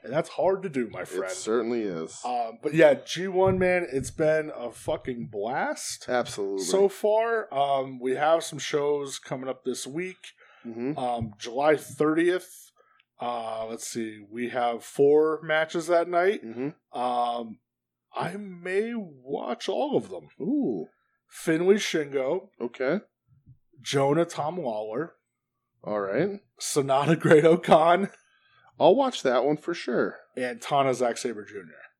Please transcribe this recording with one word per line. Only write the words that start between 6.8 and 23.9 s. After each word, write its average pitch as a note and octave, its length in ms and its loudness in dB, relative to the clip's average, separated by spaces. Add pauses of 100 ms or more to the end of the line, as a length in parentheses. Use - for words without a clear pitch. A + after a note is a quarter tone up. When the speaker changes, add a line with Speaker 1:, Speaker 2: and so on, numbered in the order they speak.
Speaker 1:
far. A3 680 -2
Um, C3+ 460 0
we C3 160 0
have D#3 280 4
some D3+ 140 -10
shows C#3+ 640 -2
coming C3 300 -8
up C3 160 -10
this B2 200 -4
week. F3+ 300 -8 (500)
Speaker 2:
Mm-hmm. A#2+ 320 -6
Speaker 1:
Um, A#2 400 -4
July C#3 380 2
thirtieth. E3 960 -2 (500)
Uh, A2+ 460 -6
let's A2+ 180 -10
see. A2 360 -8 (100)
We A#2+ 180 -6
have A#2+ 340 -2
four D3+ 600 4
matches D#3 440 0
that E3+ 200 4
night. F3+ 380 2
Speaker 2:
Mm-hmm. B2 540 -8
Speaker 1:
Um, A#2+ 600 -2 (560)
I E3 220 -6
may G3 580 -4
watch D3+ 720 -6
all B3 280 0
of - 120 -2
them. E3+ 200 -14 (100)
Speaker 2:
Ooh. E3+ 480 -2 (400)
Speaker 1:
Finley F3 480 2
Shingo. D3 720 -2 (140)
Speaker 2:
Okay. C3 400 -2 (800)
Speaker 1:
Jonah D3 440 2